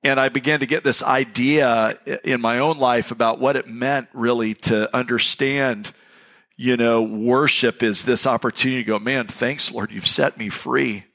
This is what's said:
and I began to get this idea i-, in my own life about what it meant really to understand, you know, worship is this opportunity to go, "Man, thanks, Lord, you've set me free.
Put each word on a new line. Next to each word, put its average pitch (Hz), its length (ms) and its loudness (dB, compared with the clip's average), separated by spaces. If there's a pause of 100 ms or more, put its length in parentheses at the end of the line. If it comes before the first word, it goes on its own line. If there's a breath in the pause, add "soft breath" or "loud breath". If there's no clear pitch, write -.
and 139 160 2
I 135 100 2
began 139 300 0
to - 60 -2
get 147 180 -2
this 131 200 2
idea 123 880 2 (120)
i-, 139 200 -6
in 127 160 0
my 117 160 0
own 147 220 0
life 120 320 2
about 113 280 0
what 135 160 2
it - 120 -4
meant 127 460 -4
really 117 420 0
to 107 400 0
understand, 123 1000 -2 (640 soft breath)
you 123 180 0
know, 117 260 4
worship 117 800 0
is 107 220 0
this 123 240 2
opportunity 123 560 -2
to 104 40 -6
go, 104 120 0
"Man, 120 280 -2
thanks, 123 440 -2
Lord, 107 200 -8
you've 101 160 -4
set - 300 2
me 110 120 -8
free. 127 640 -2